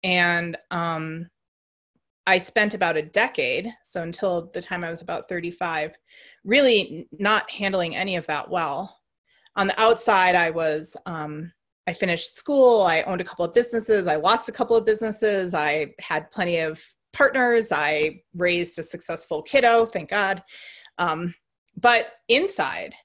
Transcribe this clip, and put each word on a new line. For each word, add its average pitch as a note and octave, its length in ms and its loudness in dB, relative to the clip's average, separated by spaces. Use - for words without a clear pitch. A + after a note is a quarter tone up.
And, F3 540 0
um, E3 580 -6
I G3+ 100 4
spent G#3 340 -2
about F3 240 0
a D3+ 40 0
decade, E3 720 -2
so - 200 -10
until F3 500 -4
the F3 80 -8
time F3 220 -8
I E3+ 60 -6
was E3+ 120 -10
about E3+ 280 -10
thirty-five, E3+ 680 -6
really A3 540 2
n-, E3 220 -18
not G#3 300 0
handling F#3+ 460 -4
any F#3+ 220 -4
of D#3+ 100 -6
that D3+ 220 -4
well. E3 500 -6
On G3 100 0
the G3 140 -4
outside, G#3+ 560 4
I E3+ 140 4
was, D#3+ 560 -4
um, D#3 480 -10
I F3+ 60 -4
finished F3 420 -2
school, B3+ 460 6
I E3 220 4
owned F3+ 180 -4
a - 20 -4
couple F3 220 -4
of E3 80 -8
businesses, A3 540 2
I D#3 100 2
lost B3 320 2
a - 20 -12
couple A#3 240 0
of A3 100 4
businesses, G#3+ 680 0
I D3+ 480 -2
had D#3 280 -4
plenty F3 300 -2
of D#3+ 240 -6
partners, A#3+ 580 2
I D3+ 480 0
raised F3 420 -2
a E3 60 -10
successful E3 580 -10
kiddo, A#3 440 4
thank F3+ 240 -8
God. G3 340 -2
Um, E3+ 360 -2
but - 320 2
inside B3 680 -2